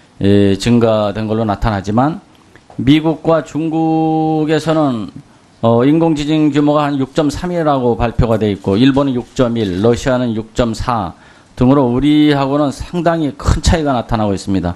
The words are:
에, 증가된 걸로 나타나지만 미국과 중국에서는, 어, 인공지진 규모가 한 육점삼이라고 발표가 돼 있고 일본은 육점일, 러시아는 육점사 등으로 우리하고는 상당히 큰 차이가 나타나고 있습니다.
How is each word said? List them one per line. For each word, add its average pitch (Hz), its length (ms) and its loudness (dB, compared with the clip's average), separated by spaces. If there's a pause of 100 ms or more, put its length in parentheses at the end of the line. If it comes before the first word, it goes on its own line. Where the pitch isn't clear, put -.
(200)
에, 98 360 4
증가된 107 680 0
걸로 110 200 -2
나타나지만 107 760 -2 (560)
미국과 156 680 0
중국에서는, 160 1700 -2 (520)
어, 117 220 4
인공지진 156 680 2
규모가 147 340 2
한 143 140 -2
육점삼이라고 143 1000 -2
발표가 113 420 0
돼 107 140 0
있고 98 240 -2
일본은 135 380 2
육점일, 117 680 -2
러시아는 120 540 0
육점사 110 800 -4 (420)
등으로 131 300 4
우리하고는 143 840 2
상당히 165 680 -2
큰 - 240 0
차이가 151 320 0
나타나고 110 400 -2
있습니다. 90 420 -4